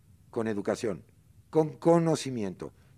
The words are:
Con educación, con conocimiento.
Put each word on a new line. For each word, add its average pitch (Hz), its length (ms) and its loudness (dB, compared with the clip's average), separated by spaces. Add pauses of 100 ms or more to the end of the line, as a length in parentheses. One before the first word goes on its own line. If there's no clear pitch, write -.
(300)
Con 113 180 -4
educación, 101 560 -4 (460)
con 156 280 0
conocimiento. 135 960 0 (240)